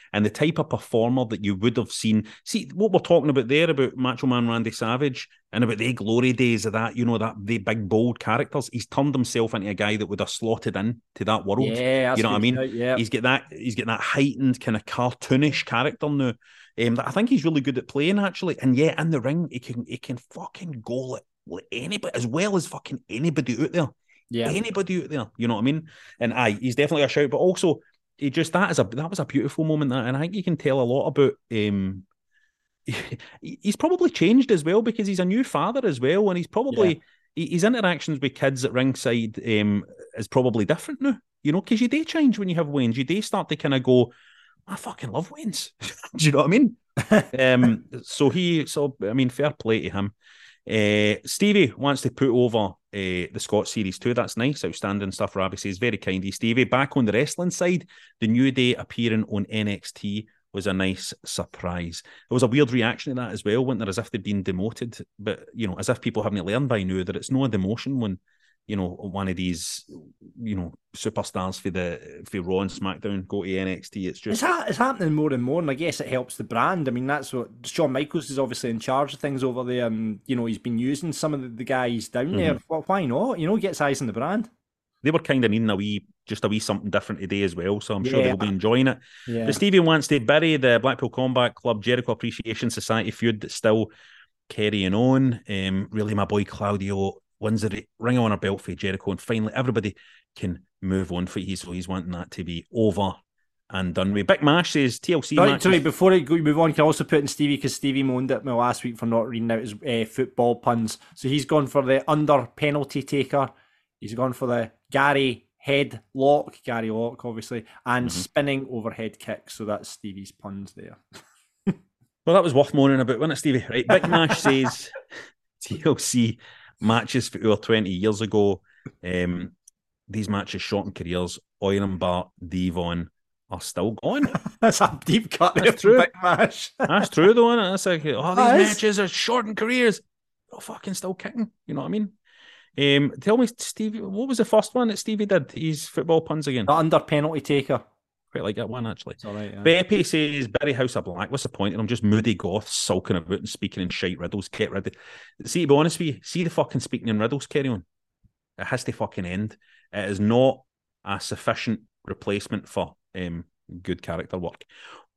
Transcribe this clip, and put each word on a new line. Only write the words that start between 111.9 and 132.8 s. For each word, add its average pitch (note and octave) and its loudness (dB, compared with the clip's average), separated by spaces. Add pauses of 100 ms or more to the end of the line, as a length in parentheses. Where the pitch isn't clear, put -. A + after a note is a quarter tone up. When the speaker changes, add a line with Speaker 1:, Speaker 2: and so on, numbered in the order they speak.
Speaker 2:
under D3 4
penalty C#3+ -2
taker. C3+ 0 (500)
He's A2 -10
gone B2+ 0
for C3 -6
the A#2+ -2 (200)
Gary C3+ 2 (200)
headlock, C#3 0
Gary A2+ -4
Lock, A#2 -6
obviously, A2+ -10 (220)
and B2 0
Speaker 1:
Mm-hmm. F2+ -6
Speaker 2:
spinning C#3 -2
overhead A2+ -8
kick. - -12
So - -10
that's G#2 -4
Stevie's F#2+ -14
puns G2 -14
there. F#2 -20 (680)
<laughs> F#3+ 0 (520)
Speaker 1:
Well, E3 4
that F#3+ 8
was E3 2
worth C#3 6
moaning C#3 6
about, A#2+ 0
wasn't D3+ 0
it, - -8
Stevie? B2 0
Right, A#2+ -2
Big F#3 4
Mash E3 4
Speaker 2:
<laughs> - -6
Speaker 1:
says, C3+ 2 (720)
"T - -10
L D3+ 4
C A#2 2 (420)
matches A2+ 2
for - -12 (100)
over G#2 4
twenty G#2+ 2
years G2 0
ago. G2+ 2 (420)
Um, F2+ -4 (560)
these G#2 -6
matches G2+ -4
shorten G2+ -4
careers. F2+ -6 (240)
Iron G2 0
Bar, F2+ -2 (160)
Devon F2 -4 (400)